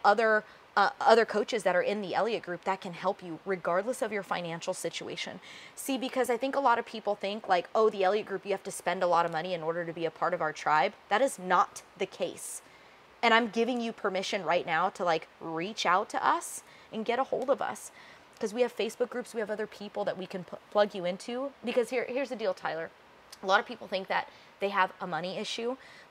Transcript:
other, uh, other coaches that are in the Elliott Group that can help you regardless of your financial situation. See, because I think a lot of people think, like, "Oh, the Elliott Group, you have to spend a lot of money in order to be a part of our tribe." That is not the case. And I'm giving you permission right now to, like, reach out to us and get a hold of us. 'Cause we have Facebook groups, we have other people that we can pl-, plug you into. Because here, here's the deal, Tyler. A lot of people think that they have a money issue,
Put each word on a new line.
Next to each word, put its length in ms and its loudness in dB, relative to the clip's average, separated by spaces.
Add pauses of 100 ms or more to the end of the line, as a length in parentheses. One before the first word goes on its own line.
other, 400 6 (320)
uh, 140 6 (100)
other 240 8
coaches 400 -2
that 140 4
are 40 6
in 200 0
the 120 -6
Elliott 300 0
Group 220 -8
that 160 -2
can 100 -8
help 320 -4
you 220 -10
regardless 560 0
of 100 -2
your 120 -4
financial 500 -4
situation. 640 -8 (360)
See, 220 -4
because 320 -2
I 60 2
think 220 -2
a 20 2
lot 180 4
of 80 -4
people 300 -4
think, 320 -6
like, 260 2
"Oh, 160 6
the 140 0
Elliott 220 2
Group, 200 -6
you 60 -2
have 120 -2
to 80 -8
spend 300 -4
a 60 4
lot 180 6
of 60 -2
money 220 -4
in 100 -4
order 220 -2
to 80 -6
be 100 -6
a 80 -2
part 220 -2
of 80 4
our 100 2
tribe." 400 2 (160)
That 140 2
is 180 2
not 440 2 (140)
the 80 -2
case. 560 -8 (640)
And 100 6
I'm 140 4
giving 320 0
you 140 -4
permission 500 -2
right 220 2
now 240 2
to, 160 -6
like, 240 0 (100)
reach 460 -6
out 240 4
to 160 -2
us 380 0 (280)
and 140 -6
get 120 0
a 60 2
hold 260 -2
of 120 2
us. 300 -8 (500)
'Cause 120 -4
we 80 0
have 140 0
Facebook 340 -2
groups, 240 -8
we 60 -4
have 120 -4
other 160 -6
people 360 -8
that 140 -2
we 80 -8
can 180 -8
pl-, 160 -14 (100)
plug 240 4
you 120 -4
into. 480 -6 (100)
Because 280 0
here, 180 0
here's 200 -4
the 60 -8
deal, 180 -2
Tyler. 360 -6 (520)
A 40 -10
lot 160 6
of 40 -8
people 220 -12
think 220 -4
that 180 -2 (340)
they 80 0
have 320 2
a 40 -6
money 320 -4
issue, 380 -6 (360)